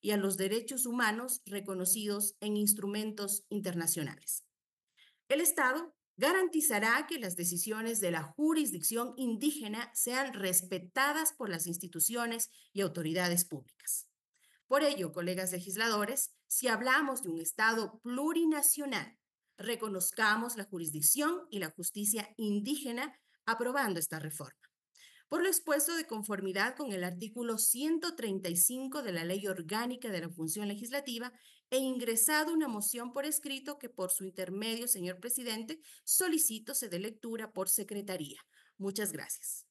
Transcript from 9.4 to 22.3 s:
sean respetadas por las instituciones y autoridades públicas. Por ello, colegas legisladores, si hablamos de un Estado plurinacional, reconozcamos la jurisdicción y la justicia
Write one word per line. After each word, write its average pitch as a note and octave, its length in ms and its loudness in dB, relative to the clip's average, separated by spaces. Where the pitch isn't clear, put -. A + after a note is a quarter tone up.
sean B3+ 380 0
respetadas G3 1000 2
por A3 160 -6
las E3 160 -2
instituciones G3+ 840 -2
y G3 100 -2
autoridades F3 640 2
públicas. - 600 -8
Por C#4 160 4
ello, G3+ 280 2
colegas F3+ 420 -2
legisladores, G3+ 800 0
si - 220 0
hablamos B3+ 560 2
de F#3 60 -4
un E3 100 -2
Estado A3 640 0
plurinacional, C#4+ 1120 2
reconozcamos A3 1000 0
la G3+ 80 -6
jurisdicción F3 840 0
y G3+ 100 -4
la E3 100 -2
justicia G#3 680 -2